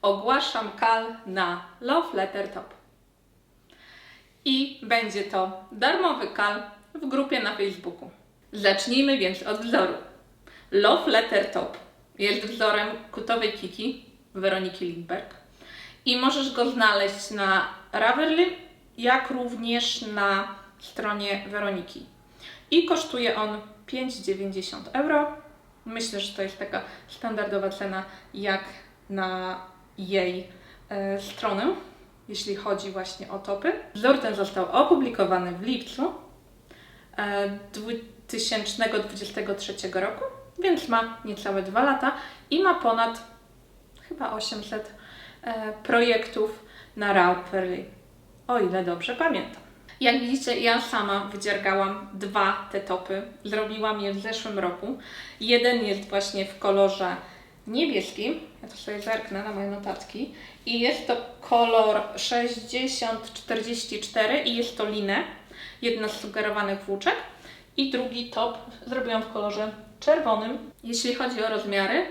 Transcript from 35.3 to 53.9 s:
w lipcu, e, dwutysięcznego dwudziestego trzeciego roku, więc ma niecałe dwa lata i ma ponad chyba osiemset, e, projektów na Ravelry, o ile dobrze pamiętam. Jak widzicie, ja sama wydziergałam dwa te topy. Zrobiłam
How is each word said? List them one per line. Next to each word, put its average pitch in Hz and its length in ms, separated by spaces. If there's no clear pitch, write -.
w 175 100
lipcu, 254 520
e, 202 320
dwutysięcznego 220 1300
dwudziestego 202 560
trzeciego 185 460
roku, 196 220
więc 359 280
ma 226 380
niecałe 196 380
dwa 208 200
lata 277 320
i 339 140
ma 359 100
ponad 226 500
chyba 262 300
osiemset, 214 600
e, 220 300
projektów 226 840
na 202 180
Ravelry, 180 720
o 247 120
ile 185 240
dobrze 175 320
pamiętam. - 480
Jak 254 200
widzicie, 240 400
ja 233 220
sama 202 380
wydziergałam 196 920
dwa 196 580
te 196 80
topy. 190 420
Zrobiłam 214 580